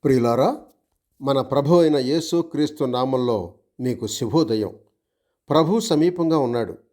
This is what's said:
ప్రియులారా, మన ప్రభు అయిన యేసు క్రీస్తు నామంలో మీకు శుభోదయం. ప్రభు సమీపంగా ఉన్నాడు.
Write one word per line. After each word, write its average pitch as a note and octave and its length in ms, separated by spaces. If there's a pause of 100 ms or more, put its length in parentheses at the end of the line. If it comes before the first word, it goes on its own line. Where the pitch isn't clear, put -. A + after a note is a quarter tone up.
ప్రియులారా, C3 580 (600)
మన C3+ 180
ప్రభు C#3 340
అయిన D#3+ 220
యేసు D#3 440
క్రీస్తు D3 440
నామంలో B2 720 (260)
మీకు A#2+ 260
శుభోదయం. A2 680 (760)
ప్రభు D#3+ 300
సమీపంగా E3 580
ఉన్నాడు. A#2+ 400 (140)